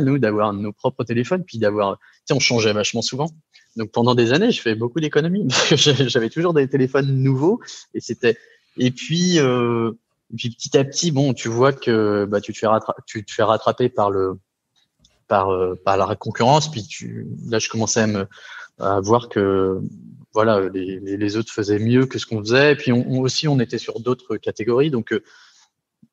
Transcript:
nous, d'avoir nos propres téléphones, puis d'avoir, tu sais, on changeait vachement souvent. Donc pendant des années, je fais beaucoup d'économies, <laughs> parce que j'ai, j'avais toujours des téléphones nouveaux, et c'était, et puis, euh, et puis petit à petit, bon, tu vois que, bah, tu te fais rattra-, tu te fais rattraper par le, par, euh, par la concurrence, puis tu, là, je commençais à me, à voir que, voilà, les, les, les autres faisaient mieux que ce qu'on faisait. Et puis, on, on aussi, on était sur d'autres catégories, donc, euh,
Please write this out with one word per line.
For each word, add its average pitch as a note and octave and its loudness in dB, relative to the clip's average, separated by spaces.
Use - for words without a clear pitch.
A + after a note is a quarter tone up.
nous, C#3 2
d'avoir G#2+ 0
nos G#2 -6
propres - -4
téléphones, B2 -2
puis A2+ -12
d'avoir, G#2 0
tu - -20
sais, - 0
on C3+ 2
changeait A2 2
vachement G#2+ -2
souvent. C#3+ -4
Donc A2 -8
pendant A#2+ 2
des A#2+ 4
années, G#3 4
je - -4
fais A2+ 0
beaucoup A#2+ -4
d'économies, D#3+ 0
<laughs> C#3 -2
parce - 0
que D#3+ 4
j'ai, C#3 4
j'avais A2+ 0
toujours E3+ 0
des C#3+ 4
téléphones C3+ 0
nouveaux, C3+ 2
et - -8
c'était, A2+ 0
et B2+ 2
puis, E3+ 0
euh, A#2+ 2
et A2+ -10
puis A#2 -8
petit - 0
à E3+ 4
petit, D#3+ -2
bon, C#3 2
tu - -8
vois A#2+ 4
que, G#2+ 2
bah, G#2 0
tu G#2+ -8
te - -18
fais A2+ 0
rattra-, G#2+ 0
tu A2 -10
te - -18
fais - 0
rattraper A2+ 2
par G#2 0
le, F#2+ -2
par, G2 2
euh, F#2 0
par G2 2
la G2 0
concurrence, C#3 2
puis A2+ -8
tu, A2+ -12
là, A2+ 0
je - -4
commençais A2+ -2
à A2 2
me, G2+ -2
à G2 0
voir A2+ 0
que, F#2+ 0
voilà, G#2+ 2
les, F#2+ -8
les, G2 -6
les G#2 -2
autres A2+ -6
faisaient G#2 -2
mieux A#2+ 2
que B2+ -6
ce - -8
qu'on A2+ -6
faisait. C3 4
Et - 0
puis, C#3 -2
on, A#2+ 2
on C3 -2
aussi, C3 -2
on C#3+ 2
était A#2 -2
sur - -10
d'autres A2+ -4
catégories, A#2+ 0
donc, A#2+ -4
euh, G#2+ -2